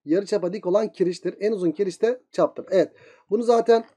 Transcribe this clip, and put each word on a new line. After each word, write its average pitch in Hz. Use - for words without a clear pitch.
yarıçapa 180
dik 208
olan 208
kiriştir. 175
En 208
uzun 180
kiriş 185
de 240
çaptır. -
Evet. 180
Bunu 226
zaten 226